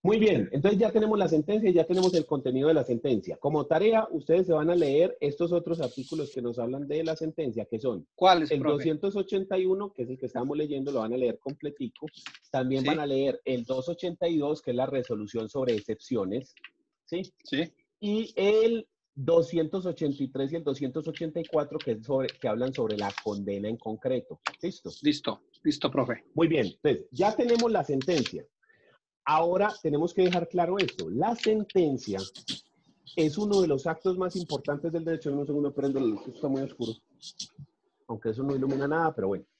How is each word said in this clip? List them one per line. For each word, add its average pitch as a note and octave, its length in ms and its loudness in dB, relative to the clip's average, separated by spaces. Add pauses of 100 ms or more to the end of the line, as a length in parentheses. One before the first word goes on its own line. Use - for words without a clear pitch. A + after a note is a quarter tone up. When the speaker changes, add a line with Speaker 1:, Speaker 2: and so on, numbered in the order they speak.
Speaker 1:
Muy G#3+ 160 4
bien, E3+ 340 4
entonces F#3+ 280 2
ya A3 100 4
tenemos G#3+ 280 2
la F3+ 100 2
sentencia G3+ 400 2
y F3+ 60 4
ya E3 120 6
tenemos F#3 280 2
el D#3 100 2
contenido C3 440 0
de E3 60 6
la C3+ 100 2
sentencia. A2+ 520 -2
Como D3 300 0
tarea, G#3+ 440 2
ustedes E3+ 360 2
se E3 80 4
van D3+ 160 2
a F3 40 2
leer D#3+ 460 4
estos E3 320 0
otros E3+ 300 0
artículos C3+ 500 -6
que C3 80 -6
nos A#2+ 180 -4
hablan C3 300 -4
de D#3 160 -2
la D#3+ 120 -2
sentencia, D3+ 500 -4
que A2+ 120 -6
son G#2+ 360 -4
Speaker 2:
¿Cuáles, F3 360 6
Speaker 1:
el D3 100 2
Speaker 2:
profe? D3 160 2
Speaker 1:
doscientos D#3+ 400 -2
ochenta F#3+ 420 -2
y F#3 80 2
uno, G3 260 0
que B2 120 -6
es B2 40 -6
el C3 100 -8
que C3 60 -8
estamos C3 320 -4
leyendo, C#3+ 340 -2
lo B2+ 100 0
van A2 120 -2
a B2+ 60 -2
leer A#2+ 200 0
completico. D3 680 -10 (440)
También C3 300 0
Speaker 2:
Sí. C3+ 80 0
Speaker 1:
van D#3 120 0
a D3 40 -2
leer C3+ 400 0
el B2 200 -2
dos C3 260 -4
ochenta E3+ 360 -4
y E3 120 2
dos, D3 240 -2
que C#3 80 -6
es A#2+ 80 0
la C3 80 2
resolución A2+ 640 -4
sobre B2+ 240 0
excepciones. G#2+ 800 -4 (500)
¿Sí? F3+ 180 -6 (220)
Speaker 2:
Sí. - 260 -2 (300)
Speaker 1:
Y G#3 360 -2
el A3 520 4 (260)
doscientos E3 720 2
ochenta D3 380 -2
y B2+ 60 -2
tres C#3 240 -4
y E3 40 -4
el D#3+ 80 -6
doscientos C#3+ 420 -4
ochenta D#3+ 340 -6
y D#3+ 40 -6
cuatro, D3 340 -2
que C3+ 120 -4
es A2+ 160 -4
sobre, C3+ 220 2
que - 200 -4
hablan B2 240 0
sobre A2 240 -2
la G2+ 160 -2 (100)
condena G2+ 460 -4
en A#2 80 -4
concreto. A#2 640 -4 (220)
¿Listo? E3+ 280 -8 (120)
Speaker 2:
Listo, C#3+ 400 0 (200)
listo, D3 280 0
profe. B2 420 -2
Speaker 1:
Muy E3 160 4
bien, C3+ 200 2 (140)
entonces, - 280 2
ya G3 260 0
tenemos A#3 340 4
la F3 140 2
sentencia. C#3 600 -2 (800)
Ahora F3 460 4 (100)
tenemos D#3+ 320 0
que F#3 80 4
dejar F3 260 2
claro F3 300 0
esto. - 320 -4
La G3 260 0
sentencia E3+ 800 0 (960)
es D#3 240 2
uno G3+ 220 2
de E3+ 80 4
los C3+ 180 0
actos F3+ 300 -2
más F#3 180 -2
importantes D3 560 -4
del E3 140 -4
derecho. D#3+ 240 -2
En C#3+ 100 -2
un C#3+ 80 -2
segundo C#3+ 280 -2
prendo C#3 260 0
la B2 60 2
luz, G#2 200 -2
está C3+ 220 -6
muy C3+ 140 0
oscuro. A#2 300 -6 (1160)
Aunque A2+ 220 -4
eso A#2 120 -6
no C#3 140 -2
ilumina C3+ 320 -2
nada, D#3+ 260 0
pero F#2+ 140 -2
bueno. F#2+ 160 -4 (160)